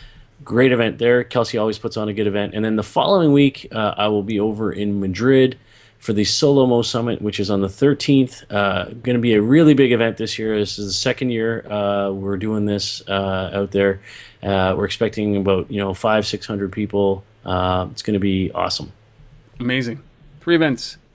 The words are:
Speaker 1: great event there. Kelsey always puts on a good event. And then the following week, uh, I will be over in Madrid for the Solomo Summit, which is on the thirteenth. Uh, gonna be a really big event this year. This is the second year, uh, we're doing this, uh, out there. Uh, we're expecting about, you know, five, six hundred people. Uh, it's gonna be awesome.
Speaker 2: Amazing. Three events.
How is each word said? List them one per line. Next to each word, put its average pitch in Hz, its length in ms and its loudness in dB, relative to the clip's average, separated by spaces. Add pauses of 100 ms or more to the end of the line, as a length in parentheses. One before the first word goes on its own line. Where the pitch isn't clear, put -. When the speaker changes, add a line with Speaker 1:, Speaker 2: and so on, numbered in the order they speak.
(440)
Speaker 1:
great 127 280 2
event 117 260 0
there. 120 260 2
Kelsey 120 320 -2
always 107 220 -2
puts - 180 -8
on 107 140 -4
a - 20 -4
good 104 140 -2
event. 101 280 -2
And 107 80 -2
then 110 140 0
the 104 60 0
following 170 500 2
week, 143 400 2
uh, 107 240 -2
I 104 120 0
will 104 140 0
be 104 160 -4
over 107 320 -2
in 101 300 -4
Madrid 127 580 2 (400)
for - 140 -4
the 104 100 2
Solomo 127 600 2
Summit, 117 380 -4
which 104 180 -4
is 98 100 -2
on 98 120 0
the 98 80 0
thirteenth. 139 840 2
Uh, 98 380 -2 (120)
gonna 123 160 0
be 117 140 2
a 104 80 6
really 151 320 6
big 131 200 4
event 113 260 0
this 110 200 -6
year. 110 200 -2
This 101 200 -4
is 104 80 -6
the 95 60 -8
second 127 380 -2
year, 113 400 -4
uh, 101 420 -2
we're 98 240 -4
doing 107 300 -2
this, 101 420 -4
uh, 95 460 -2
out 101 160 -4
there. 98 300 2 (420)
Uh, 95 340 0
we're 101 80 -2
expecting 104 540 -2
about, 95 320 0
you 101 80 -4
know, 98 160 -2
five, 107 320 0
six - 180 -6
hundred 101 280 -6
people. 101 520 -2 (180)
Uh, 92 480 0
it's - 120 -12
gonna 104 160 -2
be 95 340 0
awesome. 87 400 -4 (640)
Speaker 2:
Amazing. 123 440 -4 (400)
Three 170 120 2
events. 156 440 0 (160)